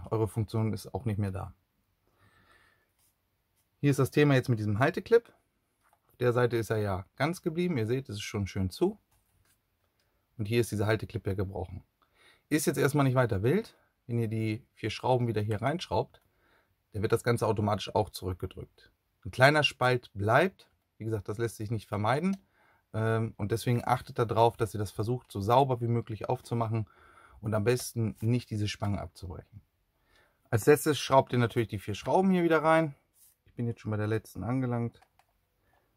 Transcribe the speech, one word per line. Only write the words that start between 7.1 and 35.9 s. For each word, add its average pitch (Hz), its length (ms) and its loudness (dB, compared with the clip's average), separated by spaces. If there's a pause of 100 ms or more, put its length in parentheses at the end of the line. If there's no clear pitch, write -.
ganz 165 260 -2
geblieben. 175 360 -2
Ihr 110 100 0
seht, 135 220 -4
es 104 80 -8
ist 101 40 -10
schon 101 240 -4
schön 95 240 -2
zu. 208 300 0 (1400)
Und 107 80 -6
hier 117 160 2
ist 110 100 -4
dieser 104 140 -2
Halteclip 107 400 -2
ja 101 80 -2
gebrochen. 92 500 -6 (640)
Ist 151 180 0
jetzt 143 100 0
erstmal 139 280 2
nicht 127 100 2
weiter 110 260 2
wild. 160 340 0 (300)
Wenn 117 140 -2
ihr 113 80 0
die 110 360 -4 (100)
vier - 160 -6
Schrauben 120 380 0
wieder 110 140 -2
hier 104 200 -2
reinschraubt, 131 600 -2 (720)
dann 95 100 -6
wird 110 100 -2
das 113 120 0
Ganze 120 240 2
automatisch 104 480 -2
auch 101 140 2
zurückgedrückt. - 840 -10 (340)
Ein 95 60 -8
kleiner 143 320 6
Spalt 123 500 0
bleibt. 123 560 0 (280)
Wie 107 80 -12
gesagt, 110 220 -4
das 107 100 -8
lässt 113 180 -4
sich 107 160 -10
nicht 110 160 -6
vermeiden. 139 500 -2 (560)
Ähm, 113 440 0
und 101 140 -4
deswegen 120 320 0
achtet - 360 -4
da 120 60 2
drauf, 113 320 2
dass 110 180 -4
ihr 104 40 -6
das 104 120 -6
versucht, 120 400 -6
so 101 100 -6
sauber 120 400 2
wie 117 60 -2
möglich 117 420 -4
aufzumachen 117 580 -4 (520)
und 107 140 -4
am 104 100 0
besten 117 560 0
nicht 117 300 0
diese 107 180 -4
Spange 101 340 -4
abzubrechen. - 600 -14 (880)
Als 113 180 0
letztes 147 320 4
schraubt 135 340 4
ihr 123 60 2
natürlich 117 300 0
die 107 100 -8
vier 104 160 -6
Schrauben 185 340 0
hier 180 140 2
wieder 160 180 4
rein. 160 320 4 (520)
Ich - 80 -20
bin 120 140 -4
jetzt 113 140 -6
schon 107 100 -6
bei 104 60 0
der 107 100 -2
letzten 107 360 -4
angelangt. 120 580 -4 (960)